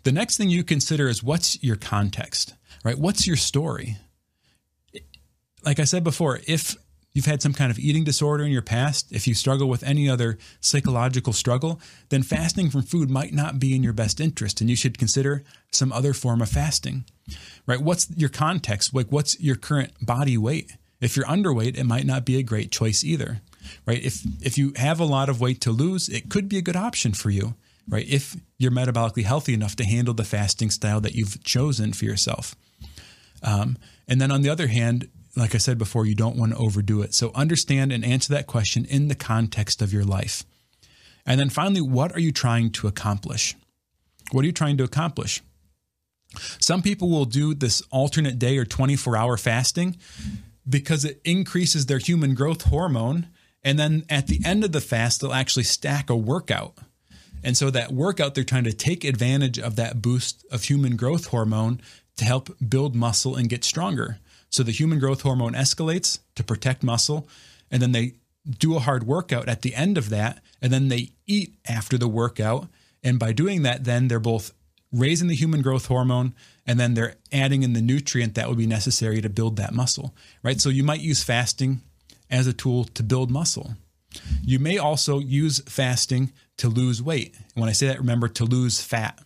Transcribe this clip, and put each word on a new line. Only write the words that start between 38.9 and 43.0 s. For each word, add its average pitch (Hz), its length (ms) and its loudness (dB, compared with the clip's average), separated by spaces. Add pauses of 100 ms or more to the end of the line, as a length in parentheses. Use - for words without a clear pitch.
the 139 80 0
context 110 640 -2
of 101 120 0
your 101 100 2
life. 98 400 -2 (840)
And 127 140 4
then 139 100 2
finally, 185 320 2
what 135 320 2
are 170 60 -4
you 165 120 2
trying 117 400 2
to - 160 -4
accomplish? - 680 -4 (760)